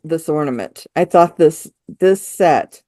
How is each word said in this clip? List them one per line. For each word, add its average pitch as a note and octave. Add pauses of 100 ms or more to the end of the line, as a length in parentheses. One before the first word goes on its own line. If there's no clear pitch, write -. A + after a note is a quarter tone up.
this D#3+
ornament. C#3+ (100)
I F3
thought E3+
this, D#3+ (280)
this F#3+
set, -